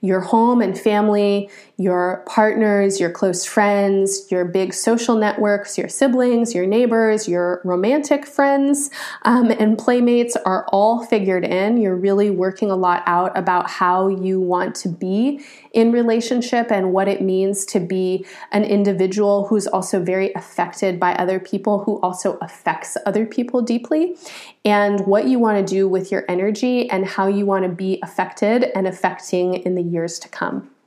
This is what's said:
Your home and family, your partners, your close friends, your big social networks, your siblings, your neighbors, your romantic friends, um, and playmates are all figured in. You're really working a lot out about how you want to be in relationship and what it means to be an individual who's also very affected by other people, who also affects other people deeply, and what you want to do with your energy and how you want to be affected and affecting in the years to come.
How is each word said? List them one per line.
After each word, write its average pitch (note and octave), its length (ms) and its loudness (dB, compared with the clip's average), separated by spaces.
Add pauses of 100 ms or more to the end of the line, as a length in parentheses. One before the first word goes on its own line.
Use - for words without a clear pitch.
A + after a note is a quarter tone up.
Your F#3+ 200 0
home A#3 400 4
and F#3+ 160 0
family, G#3 680 2 (300)
your F3+ 480 0
partners, G#3 760 2
your E3+ 120 0
close F3 340 -2
friends, G3+ 880 0
your F3+ 140 0
big F#3 280 -2
social A#3 420 0
networks, G#3 640 0
your - 100 -4
siblings, B3 680 2
your F3+ 100 0
neighbors, A3 640 2
your F3 340 0
romantic B3+ 640 0
friends, C#4 640 2 (320)
um, A#3+ 300 4
and G#3+ 260 2
playmates A#3+ 600 2
are F#3 320 -2
all A3+ 360 2
figured F#3+ 400 0
in. G3+ 320 0
You're G3 180 0
really G3 360 2
working F#3+ 400 -2
a F#3+ 40 0
lot F3+ 300 0
out F3+ 320 0
about F3+ 320 0
how F#3 380 0
you F#3+ 320 -2
want F3+ 380 -2
to - 120 -4
be G#3 560 -2 (260)
in A3+ 200 4
relationship A#3 800 0
and F#3+ 200 0
what G3 160 2
it G3 140 -2
means F#3+ 440 0
to - 140 0
be F#3 460 -2 (260)
an G#3 120 2
individual G3+ 840 2
who's G#3 200 0
also F#3+ 360 -2
very F#3+ 300 -2
affected F3 680 -4
by F3+ 140 2
other F#3 260 0
people, G3+ 440 -2
who G#3 180 -2
also F3+ 400 -2
affects - 640 -6
other G#3 200 0
people A#3+ 360 -2
deeply, C#4 540 -2 (480)
and G#3 380 2
what G3 260 2
you B3+ 100 2
want G#3+ 280 2
to F#3+ 80 -4
do F#3+ 140 2
with F#3 240 -2
your F#3+ 160 -4
energy G#3+ 600 0
and F#3+ 160 0
how F#3+ 220 -2
you G3+ 180 0
want F#3+ 180 0
to F3+ 60 -2
be F#3 320 -4
affected G#3 640 -2 (120)
and F#3+ 120 0
affecting F3+ 680 -2
in F3+ 200 -4
the F3+ 60 -2
years E3+ 380 -4
to - 100 -20
come. - 400 -8 (180)